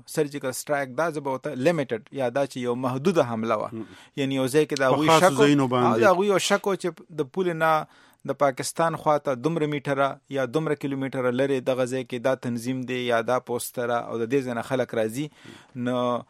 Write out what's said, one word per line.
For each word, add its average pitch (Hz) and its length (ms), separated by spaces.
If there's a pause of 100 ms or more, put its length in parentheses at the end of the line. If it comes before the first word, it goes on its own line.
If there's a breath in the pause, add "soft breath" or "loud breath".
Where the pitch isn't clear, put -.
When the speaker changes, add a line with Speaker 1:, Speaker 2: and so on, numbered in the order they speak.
Speaker 1:
سرجیکل 143 440
سټرایک 135 460
دا 165 120
زه 151 100
به 139 120
ورته 135 240
لیمیټډ 127 460 (100)
یا 135 180
دا 131 160
چې - 120
یو 123 180
محدوده 135 480
حمله 113 320
وه، 107 180
Speaker 2:
مم. 110 100 (320 loud breath)
Speaker 1:
یعنی 135 200
یو 131 120
ځای 147 180
کې 151 100
د 135 40
Speaker 2:
په 135 60
Speaker 1:
هغوی 135 220
Speaker 2:
خاصو 160 260
Speaker 1:
شک 131 60
و، 147 40
Speaker 2:
ځایونو 143 240
باندې. 123 260
Speaker 1:
او 113 60
د 117 40
هغوی 185 240
یو 196 100
شک 202 300
و 196 80
چې 175 160 (200)
د 156 100
پولې 175 320
نه 160 340 (380 soft breath)
د 139 60
پاکستان 143 640
خواته 147 380
دومره 151 320
میټره 139 540 (100)
یا 135 160
دومره 151 280
کیلومتره 135 580
لرې 135 280
دغه 127 260
ځای 131 180
کې 127 120
دا 127 200
تنظیم 123 460
دی 123 120
یا 120 280
دا 123 180
پوسټ - 360
ته 120 100
را-، 120 180
او 113 220
د 113 40
دې 139 160
ځای 123 80
نه 117 80
خلک 120 340
راځي. 117 340 (460 loud breath)
نو 123 540